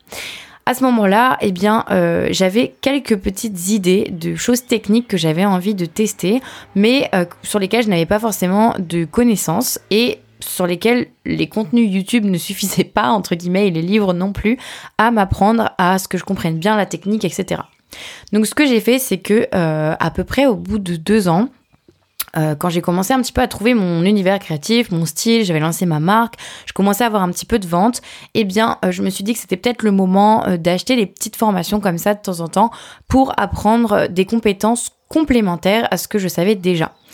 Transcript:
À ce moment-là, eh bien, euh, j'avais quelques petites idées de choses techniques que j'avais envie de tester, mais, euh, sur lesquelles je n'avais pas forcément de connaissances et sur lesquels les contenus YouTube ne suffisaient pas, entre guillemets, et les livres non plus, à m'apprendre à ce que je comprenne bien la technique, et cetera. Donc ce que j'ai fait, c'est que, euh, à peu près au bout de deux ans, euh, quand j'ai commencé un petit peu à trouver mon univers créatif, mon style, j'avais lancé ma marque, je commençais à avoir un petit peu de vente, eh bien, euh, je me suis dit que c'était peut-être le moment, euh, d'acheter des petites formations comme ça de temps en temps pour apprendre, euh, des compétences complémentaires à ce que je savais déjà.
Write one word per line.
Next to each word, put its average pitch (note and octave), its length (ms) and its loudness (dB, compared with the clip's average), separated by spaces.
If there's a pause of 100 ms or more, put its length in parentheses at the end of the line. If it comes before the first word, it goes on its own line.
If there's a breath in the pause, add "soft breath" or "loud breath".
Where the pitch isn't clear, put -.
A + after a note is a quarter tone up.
(640 loud breath)
À A#3+ 80 0
ce B3+ 100 -4
moment-là, A#3 560 4
eh G3+ 140 0
bien, G#3 360 2
euh, F3 420 2
j'avais F#3+ 500 0
quelques C4+ 340 0
petites F#3+ 540 -6
idées G3 420 2
de E3+ 240 -6
choses A#3+ 300 -2
techniques A3+ 420 0
que F#3+ 100 -2
j'avais D#3+ 280 0
envie F#3+ 280 0
de F3+ 120 -4
tester, G#3+ 560 -2 (340 loud breath)
mais, A#3 400 4
euh, F3 80 2 (200)
sur - 160 -2
lesquelles A3 260 0
je G#3+ 40 -2
n'avais E3+ 160 2
pas G#3 140 0
forcément G#3 580 2
de E3+ 280 -4
connaissances A3 760 0 (100)
et A3+ 300 2 (220)
sur - 240 -4
lesquels G#3+ 420 0 (180)
les D#3+ 240 -2
contenus A3 420 0
YouTube G3 320 0
ne F#3+ 140 0
suffisaient F#3+ 480 -4
pas, A3 240 0
entre G3 260 0
guillemets, F3+ 320 0
et F#3 40 0
les D#3+ 100 -2
livres F#3+ 320 2
non F3+ 180 -2
plus, G#3+ 260 -2 (400 loud breath)
à A3 140 4
m'apprendre G#3 640 2
à F#3 220 2
ce - 80 -10
que F#3 100 -4
je F3 60 -6
comprenne E3+ 340 -4
bien G#3 200 0
la G3 80 0
technique, G3 400 -4
et E3+ 40 0
cetera. - 380 -6 (640 loud breath)
Donc G#3 160 2
ce - 80 -6
que D4+ 100 4
j'ai B3 140 4
fait, A#3 200 2
c'est G3 180 -4
que, G#3 360 0
euh, D#3 460 0
à D#3+ 120 0
peu F#3 120 -4
près C4+ 220 0
au A#3+ 100 2
bout F#3 240 -4
de F3+ 160 -4
deux F#3+ 320 2
ans, F#3 220 2 (880)
euh, D#3 180 0
quand F3+ 140 -4
j'ai F3 100 -2
commencé F3+ 320 0
un C4 100 2
petit - 120 -6
peu B3 80 0
à B3 80 0
trouver A#3 240 0
mon F3 320 2
univers G3 340 2
créatif, G#3+ 520 -2
mon E3 140 0
style, A3+ 380 0
j'avais E3+ 160 0
lancé D#3+ 260 -2
ma D#3 140 0
marque, G#3+ 360 0 (300 loud breath)
je - 60 -16
commençais G3+ 320 2
à A#3+ 40 2
avoir G#3 160 0
un F3+ 80 -2
petit - 140 -8
peu A3+ 140 0
de F#3 80 -8
vente, F#3 340 0 (320 loud breath)
eh A3 120 2
bien, G#3+ 400 0
euh, F#3 60 2
je F3+ 100 -4
me G3 80 -2
suis F#3+ 160 -6
dit A3+ 80 0
que - 60 -8
c'était - 180 -6
peut-être A#3+ 260 -4
le G#3 80 2
moment, G3 560 4
euh, F#3 80 0
d'acheter F3 400 0
des A3 100 2
petites - 300 -10
formations G3+ 460 0
comme F3+ 160 -2
ça G3+ 160 0
de G#3 80 -8
temps F3 180 -6
en E3 80 -6
temps G#3+ 240 2 (380 loud breath)
pour C4 280 4
apprendre, G#3+ 540 2
euh, D#3+ 160 2
des F#3 180 0
compétences A3 640 -2 (180)
complémentaires A3+ 800 2
à F#3 80 -2
ce - 100 -8
que G#3 120 -2
je F#3 80 -2
savais F3 260 0
déjà. F3+ 400 -2 (200 loud breath)